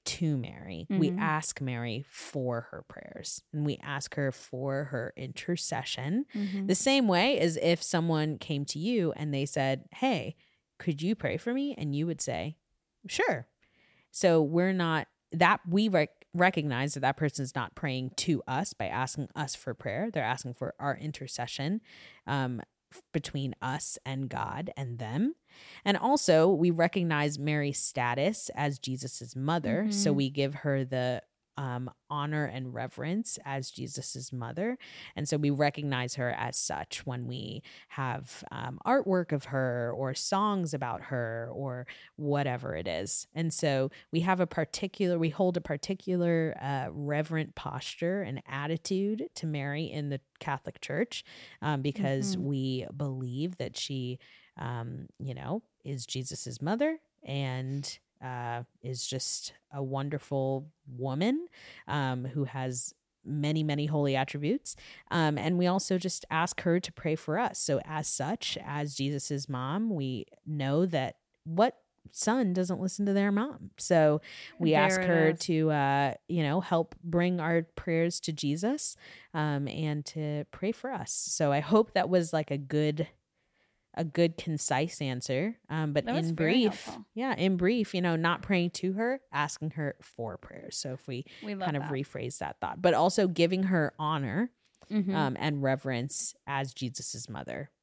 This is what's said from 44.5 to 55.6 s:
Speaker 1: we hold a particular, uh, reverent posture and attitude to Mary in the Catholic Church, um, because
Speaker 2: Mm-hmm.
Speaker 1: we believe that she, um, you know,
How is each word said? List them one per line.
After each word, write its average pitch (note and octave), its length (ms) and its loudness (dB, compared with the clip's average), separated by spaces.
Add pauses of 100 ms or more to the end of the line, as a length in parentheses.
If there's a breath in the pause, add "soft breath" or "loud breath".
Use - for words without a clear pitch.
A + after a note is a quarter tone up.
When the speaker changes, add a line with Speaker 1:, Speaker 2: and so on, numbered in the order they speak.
Speaker 1:
we E3 100 4
hold F3+ 280 2
a E3 40 0
particular, E3+ 1000 0
uh, C3+ 320 -2
reverent D3+ 600 -2
posture F3 680 -4
and C3+ 260 -4
attitude F#3+ 880 -2
to - 120 -6
Mary C#3+ 380 -2
in D3 240 -4
the C3+ 120 -4 (180)
Catholic - 400 -6
Church, - 460 -4 (360 loud breath)
um, C#3+ 200 0
because D3 560 0
Speaker 2:
Mm-hmm. - 0 -
Speaker 1:
we C3 580 -2
believe C3+ 640 -4
that - 180 -8
she, B2+ 440 -6 (380 soft breath)
um, B2 500 -6 (120)
you C3 140 -6
know, C3+ 300 -6 (200)